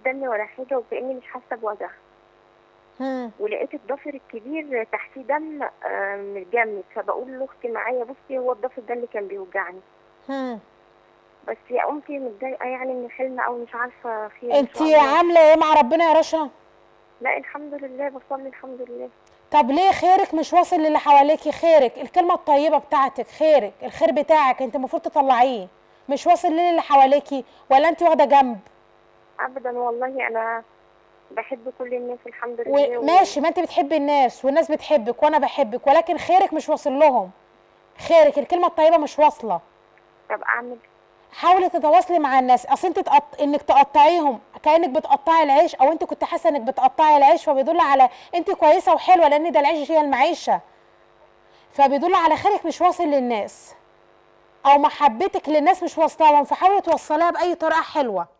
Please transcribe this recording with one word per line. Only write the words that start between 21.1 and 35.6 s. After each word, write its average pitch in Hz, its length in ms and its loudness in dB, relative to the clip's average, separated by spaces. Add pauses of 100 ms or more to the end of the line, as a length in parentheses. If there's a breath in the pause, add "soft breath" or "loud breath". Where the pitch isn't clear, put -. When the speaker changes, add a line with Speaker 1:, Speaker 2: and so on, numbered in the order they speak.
Speaker 2:
خيرك، 311 460 2
الكلمة 349 360 -2
الطيبة 302 440 0
بتاعتك، 262 480 -4
خيرك، 294 460 2 (100)
الخير 320 300 -2
بتاعك 277 500 2
انت 254 140 -6
المفروض 269 260 -6
تطلعيه، 254 640 0 (420 soft breath)
مش 269 180 -4
واصل 339 260 2
ليه 349 180 0
للي 330 100 0
حواليكي؟ 277 640 2 (260 soft breath)
ولا 277 180 4
انت 330 140 -2
واخدة 320 220 4
جنب؟ 262 340 2 (840)
Speaker 1:
ابدا 254 380 -8
والله، 247 480 -6
انا 226 360 -6 (680)
بحب 233 480 -12
كل 247 160 -10
الناس 247 320 -10
الحمد 240 340 -12
لله 269 380 -2
و- - 20 -6
Speaker 2:
وماشي، 339 400 2
ما 302 80 -2
انت 349 120 -2
بتحبي 320 360 -2
الناس 285 480 0
والناس 294 260 0
بتحبك 269 520 -2
وانا 302 160 4
بحبك، 247 480 -4